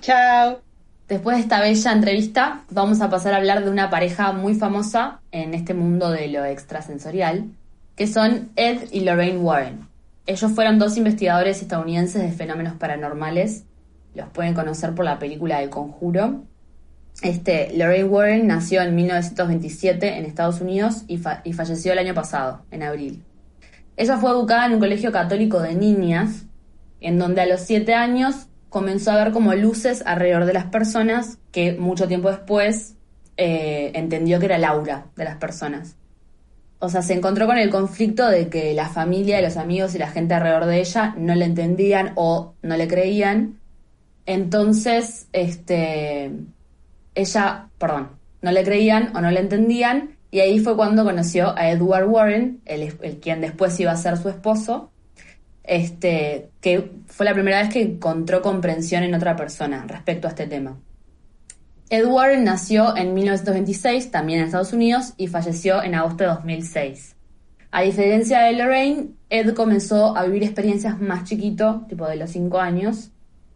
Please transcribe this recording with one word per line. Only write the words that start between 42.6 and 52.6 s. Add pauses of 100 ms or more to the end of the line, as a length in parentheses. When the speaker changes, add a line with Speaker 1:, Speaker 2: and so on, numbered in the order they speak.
Speaker 2:
no
le
creían. (640)
Entonces,
este, (840)
ella,
perdón, (320)
no
le
creían
o
no
le
entendían, (140)
y
ahí
fue
cuando
conoció
a
Edward
Warren,